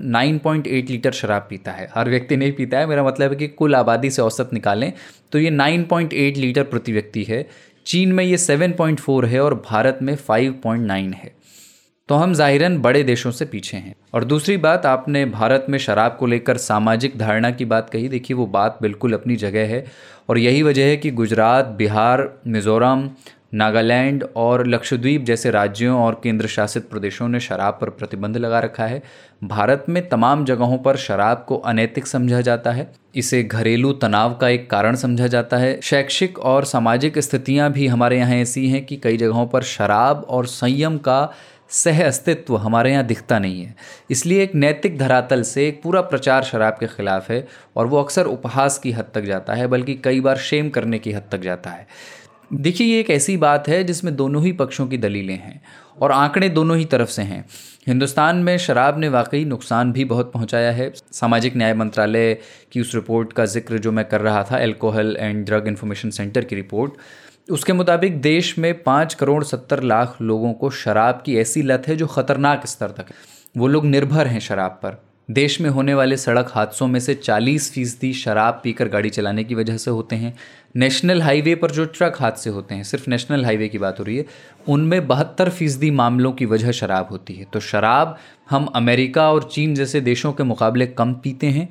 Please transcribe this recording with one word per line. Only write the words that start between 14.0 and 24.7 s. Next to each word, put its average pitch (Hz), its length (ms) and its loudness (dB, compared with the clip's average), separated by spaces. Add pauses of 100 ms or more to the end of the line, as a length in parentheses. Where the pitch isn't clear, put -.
और 117 100 0
दूसरी 151 320 0
बात, 160 300 2
आपने 139 400 0
भारत 113 420 2
में 139 100 -2
शराब 113 380 0
को 131 100 -2
लेकर 120 300 0
सामाजिक 113 600 0
धारणा 110 320 0
की 127 140 -4
बात 110 260 0
कही। 117 180 -4
देखिए, 127 280 -4
वो 120 100 0
बात 101 360 0
बिल्कुल 107 300 -2
अपनी 117 240 -2
जगह 104 300 -2
है 123 180 -4 (440)
और 117 100 2
यही 127 240 4
वजह 139 240 4
है 147 100 4
कि 147 140 -4
गुजरात, 113 580 2
बिहार, 110 600 2 (180)
मिजोरम, 117 640 2 (460)
नागालैंड 117 720 2 (120)
और 120 300 2
लक्षद्वीप 123 580 0